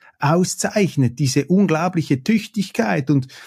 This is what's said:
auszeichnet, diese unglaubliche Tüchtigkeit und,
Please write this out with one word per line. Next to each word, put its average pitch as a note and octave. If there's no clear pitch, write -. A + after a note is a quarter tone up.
auszeichnet, D#3+
diese C#3+
unglaubliche E3
Tüchtigkeit G3+
und, C3+